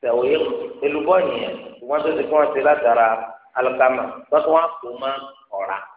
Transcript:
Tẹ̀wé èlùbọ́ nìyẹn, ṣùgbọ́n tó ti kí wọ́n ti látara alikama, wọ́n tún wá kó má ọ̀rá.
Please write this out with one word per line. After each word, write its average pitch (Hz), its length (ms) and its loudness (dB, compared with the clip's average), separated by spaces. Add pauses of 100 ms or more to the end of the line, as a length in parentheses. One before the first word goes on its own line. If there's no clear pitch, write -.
Tẹ̀wé 123 240 0 (520)
èlùbọ́ 147 400 2
nìyẹn, - 340 -2 (180)
ṣùgbọ́n 143 300 -4
tó 160 100 0
ti - 120 -2
kí - 80 -4
wọ́n 151 180 4
ti 139 120 -2
látara 117 460 4 (420)
alikama, 127 540 0 (220)
wọ́n 151 180 2
tún 160 100 2
wá 160 160 4
kó - 240 -14
má 127 160 -6 (380)
ọ̀rá. 98 300 -8 (200)